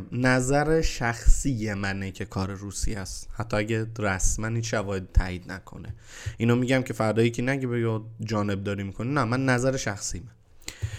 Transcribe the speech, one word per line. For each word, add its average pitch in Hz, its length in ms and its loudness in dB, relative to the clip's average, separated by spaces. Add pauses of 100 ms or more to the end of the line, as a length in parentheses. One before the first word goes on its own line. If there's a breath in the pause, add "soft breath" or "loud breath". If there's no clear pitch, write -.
(120)
نظر 131 680 4
شخصی 117 960 2
منه 98 360 -2
که 95 140 -8
کار 95 260 -2
روسیه 101 480 -4
است، - 340 -10
حتی 110 240 -4
اگه 110 300 0 (120)
رسما 104 480 2
هیچ 113 240 -2
شواهد 98 440 -2
تایید 90 380 0
نکنه. 92 420 -12 (440 loud breath)
اینو 117 180 4
می‌گم 127 260 2
که - 100 -4
فردا 110 300 2
یکی 120 200 2
نگه 131 240 0
بگه 113 340 0 (200)
جانبداری 101 600 -2
می‌کنه، 104 280 -4
نه، 143 140 2
من 123 200 0
نظر 131 320 4
شخصیمه. 104 540 -6 (680 loud breath)